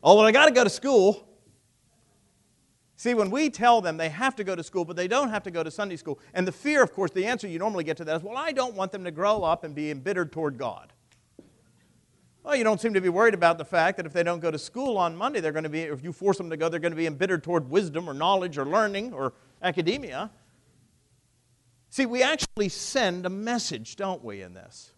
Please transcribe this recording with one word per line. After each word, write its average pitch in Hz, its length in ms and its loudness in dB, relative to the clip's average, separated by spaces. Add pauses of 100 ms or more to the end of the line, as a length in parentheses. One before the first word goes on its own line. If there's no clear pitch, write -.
"Oh, 165 120 12
well, 214 100 8
they 220 60 8
gotta 285 200 8
go 247 120 6
to 208 60 4
school." 208 580 4 (1700)
See, 247 200 0
when 208 140 2
we 285 200 0
tell 233 320 4
them 160 160 -2
they 160 120 -2
have 254 260 -4
to 214 80 -8
go 190 120 -4
to 165 80 -8
school, 175 220 -4
but 170 100 -10
they 180 120 -4
don't 247 220 0
have 214 140 -4
to 190 80 -10
go 170 120 -4
to 156 80 -6
Sunday 190 260 -8
school, 143 220 -10 (140)
and 185 140 -2
the 180 40 -4
fear, 285 320 2
of - 100 2
course, 190 180 -2
the 185 140 -2
answer 226 220 -4
you 165 120 -8
normally 196 240 -4
get 156 140 -4
to 170 80 -12
that 156 120 -2
is, 160 60 -6
"Well, 214 140 -10
I 311 140 -6
don't 254 240 -4
want 190 160 -4
them 196 120 -10
to 180 80 -8
grow 196 320 0
up 165 200 0
and 156 100 -12
be 151 160 -6
embittered 160 420 -4
toward 147 280 -6
God." 113 340 -10 (1500)
Well, 294 120 0
you 247 80 2
don't 220 160 2
seem 226 140 -2
to 190 80 4
be 185 80 2
worried 214 240 4
about 170 240 4
the 156 80 -10
fact 180 320 0
that 180 80 -8
if 147 80 -12
they 170 100 0
don't 170 160 -2
go 165 100 -2
to 156 80 -4
school 240 400 -4
on 170 200 0
Monday, 226 240 -4
they're 156 100 -2
gonna 156 160 -4
be, 156 140 -6
if 147 200 -8
you 165 120 -10
force 196 240 0
them 170 120 -10
to 165 60 -6
go, 160 140 -2
they're 170 100 -4
gonna 165 160 -2
be 165 100 -2
embittered 165 380 -2
toward 160 260 -2
wisdom 170 400 -2
or 139 40 -8
knowledge 175 440 0
or 139 60 -2
learning 202 500 0
or 135 200 -4 (280)
academia. 180 680 -4 (1600)
See, 269 160 -2
we 247 180 0
actually 262 460 -2
send 185 560 -2
a 180 40 -2
message, 202 680 -6
don't 185 260 -6
we, 101 180 -10
in 90 120 -16
this? - 440 -20